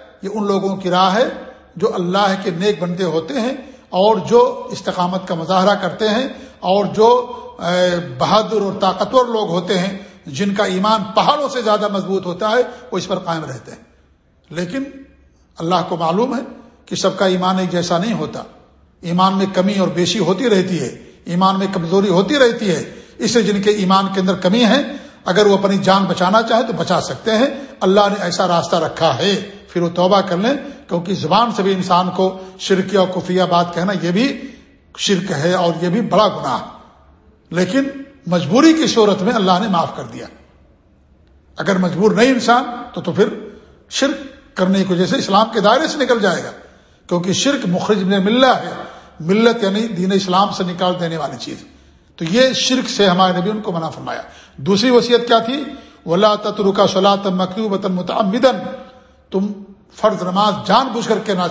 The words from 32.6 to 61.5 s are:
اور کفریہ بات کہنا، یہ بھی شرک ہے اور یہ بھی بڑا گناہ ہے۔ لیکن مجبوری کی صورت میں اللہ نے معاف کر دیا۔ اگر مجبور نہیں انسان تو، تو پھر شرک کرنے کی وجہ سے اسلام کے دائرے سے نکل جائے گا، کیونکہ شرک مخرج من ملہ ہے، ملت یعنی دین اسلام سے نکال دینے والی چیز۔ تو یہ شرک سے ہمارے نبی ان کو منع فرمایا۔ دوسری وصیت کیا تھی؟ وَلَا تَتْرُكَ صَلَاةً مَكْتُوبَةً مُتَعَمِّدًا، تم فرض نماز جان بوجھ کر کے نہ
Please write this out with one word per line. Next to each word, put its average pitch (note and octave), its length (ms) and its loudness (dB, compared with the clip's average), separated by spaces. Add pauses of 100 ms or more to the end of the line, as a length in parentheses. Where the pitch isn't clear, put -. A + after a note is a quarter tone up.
اور F#3 80 4
کفریہ F3+ 360 -2
بات F3 320 0
کہنا، F#3 260 -2
یہ E3+ 100 -2
بھی A3+ 400 -2 (460)
شرک F#3 340 -2
ہے E3 220 0
اور E3+ 280 0
یہ F3+ 80 -2
بھی G#3+ 120 0
بڑا G3 260 4
گناہ D3 340 -4
ہے۔ - 40 -14 (840)
لیکن F#3 340 0 (440)
مجبوری F3+ 460 4
کی D#4 140 0
صورت G#3 340 2
میں G#3 120 0
اللہ G3 180 2 (100)
نے A#3 60 -4
معاف E3+ 280 -2
کر C#3+ 80 -10
دیا۔ A#2+ 220 -14 (1300)
اگر F3+ 200 0
مجبور F#3 340 2
نہیں A3 180 4
انسان B3 340 2 (300)
تو، F3+ 80 -10
تو F3 100 -6
پھر F#3+ 160 2 (640)
شرک - 680 -6
کرنے F#3+ 260 2
کی F#3 100 -2
وجہ F3 120 0
سے B3+ 120 -2
اسلام G#3 360 2
کے A3+ 60 -2
دائرے A#3+ 280 4
سے D4+ 100 -6
نکل B3 220 0
جائے E3+ 240 0
گا، - 80 -12 (560)
کیونکہ F3+ 260 -2
شرک C4 320 0
مخرج F#3+ 380 0
من F#3+ 220 0
ملہ A#3+ 200 4
ہے، - 380 0 (360)
ملت A3 440 2
یعنی G3+ 240 0
دین F#3 260 -2
اسلام F#3+ 380 2
سے - 120 -6
نکال F3+ 360 -2
دینے E3 180 -4
والی C3+ 220 -8
چیز۔ - 240 -14 (580)
تو E3+ 40 -6
یہ A#3+ 280 4
شرک - 360 -2
سے G3+ 180 2
ہمارے F3+ 300 4
نبی F3+ 120 -2
ان G#3+ 120 -4
کو G#3+ 100 -6
منع E3 180 -4
فرمایا۔ B2+ 320 -10 (360)
دوسری G3+ 320 0
وصیت A#3+ 380 4
کیا A#3 120 6
تھی؟ B3+ 240 -4 (420)
وَلَا G#3 300 2
تَتْرُكَ G3+ 460 0 (120)
صَلَاةً G3 400 2
مَكْتُوبَةً F#3+ 580 -2
مُتَعَمِّدًا، G#3+ 800 0 (600)
تم G3+ 200 -2 (440)
فرض G3 280 0
نماز F#3+ 300 2 (120)
جان A#3+ 220 2
بوجھ A3 200 -6
کر G#3+ 120 0
کے G#3 140 -4
نہ F3+ 180 -2